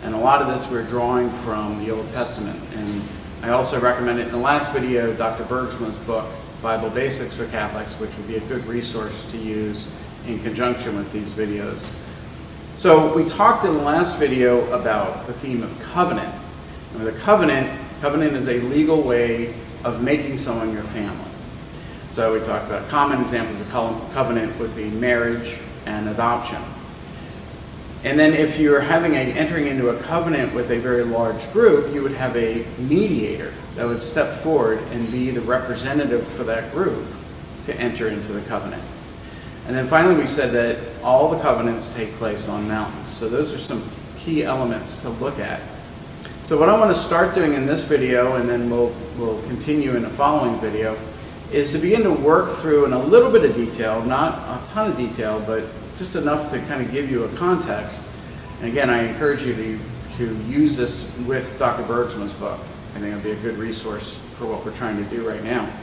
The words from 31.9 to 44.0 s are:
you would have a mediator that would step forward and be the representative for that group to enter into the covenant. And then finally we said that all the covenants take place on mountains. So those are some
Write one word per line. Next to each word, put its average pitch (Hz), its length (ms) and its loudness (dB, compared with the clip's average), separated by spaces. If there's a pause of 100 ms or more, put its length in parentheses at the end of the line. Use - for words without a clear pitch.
you 143 80 0
would 135 120 0
have 123 220 -2
a 117 300 0 (140)
mediator 127 760 2 (220)
that 117 100 -2
would 117 160 -2
step - 380 0
forward 127 400 2 (120)
and 117 200 -4
be 127 180 0
the 120 120 -2
representative 123 840 0
for - 200 -6
that 113 280 -4
group 147 320 0 (640)
to - 120 -4
enter 117 280 -2
into 104 260 -4
the 104 160 -6
covenant. - 320 -6 (840)
And 127 80 -2
then 127 120 -2
finally 165 280 6
we 143 100 4
said 135 280 0
that 117 260 2 (240)
all 131 260 6
the 160 100 0
covenants 120 540 0
take 110 200 -6
place 104 360 -4
on 104 180 -4
mountains. 107 440 -6
So 113 180 -4
those 143 240 0
are - 60 -8
some 123 220 -6 (360)